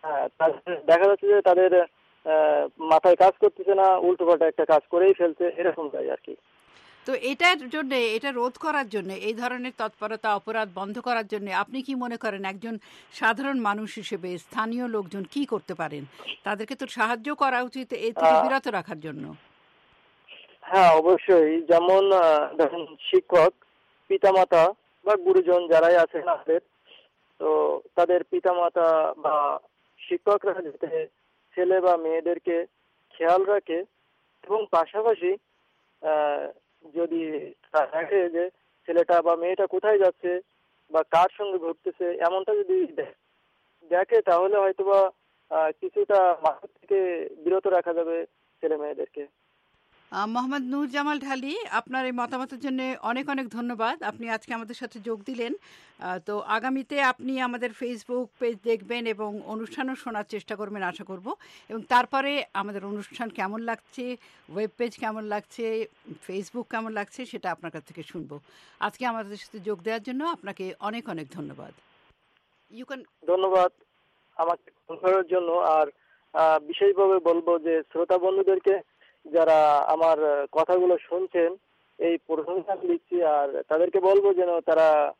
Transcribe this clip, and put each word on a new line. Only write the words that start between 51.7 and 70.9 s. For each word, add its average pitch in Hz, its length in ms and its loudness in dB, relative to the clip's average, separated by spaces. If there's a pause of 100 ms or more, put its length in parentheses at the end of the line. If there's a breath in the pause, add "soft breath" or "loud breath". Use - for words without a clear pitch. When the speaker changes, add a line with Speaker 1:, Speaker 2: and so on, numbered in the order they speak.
Speaker 2:
আপনার 254 340 -4
এই 254 60 -4
মতামতের 247 480 -8
জন্য 262 420 -6
অনেক 254 280 -6
অনেক 269 200 -6
ধন্যবাদ। 240 540 -6
আপনি 220 260 -10
আজকে 220 240 -8
আমাদের 226 220 -12
সাথে 240 240 -16
যোগ 208 240 -10
দিলেন। 240 300 -8 (460 soft breath)
আহ, 180 200 -10
তো 208 200 -8
আগামীতে 262 640 -4
আপনি 262 400 -2
আমাদের 247 280 -6 (120)
Facebook 247 460 -8 (120)
পেজ 233 240 -4
দেখবেন 233 440 -4
এবং 208 380 -8
অনুষ্ঠানও 226 500 -8
শোনার 220 280 -10
চেষ্টা 208 320 -12
করবেন 202 280 -10
আশা 180 200 -8
করব। 190 320 -12 (340 soft breath)
এবং 220 120 -10
তারপরে 269 720 0
আমাদের 196 320 -8
অনুষ্ঠান 208 440 -10
কেমন 196 300 -8
লাগছে, 233 580 -10 (360 soft breath)
ওয়েব 208 240 -6
পেজ 233 200 -6
কেমন 220 260 -8
লাগছে, 220 640 -8 (400)
Facebook 196 360 -10
কেমন 226 280 -8
লাগছে, 214 340 -10
সেটা 190 260 -10
আপনার 165 200 -10
কাছ 156 120 -16
থেকে - 200 -20
শুনবো। 147 360 -16 (400 soft breath)
আজকে 214 260 -8
আমাদের 214 320 -8
সাথে - 220 -20
যোগ 185 220 -8
দেওয়ার 220 220 -8
জন্য 262 200 -8
আপনাকে 202 560 -10
অনেক 226 300 -10